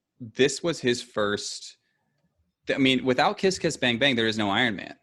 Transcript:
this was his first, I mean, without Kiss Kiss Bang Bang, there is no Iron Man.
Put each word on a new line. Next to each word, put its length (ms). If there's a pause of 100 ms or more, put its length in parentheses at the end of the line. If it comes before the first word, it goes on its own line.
(180)
this 440
was 180
his 220
first, 720 (1000)
I 40
mean, 260
without 320
Kiss 220
Kiss 180
Bang 220
Bang, 180
there 100
is 120
no 100
Iron 280
Man. 260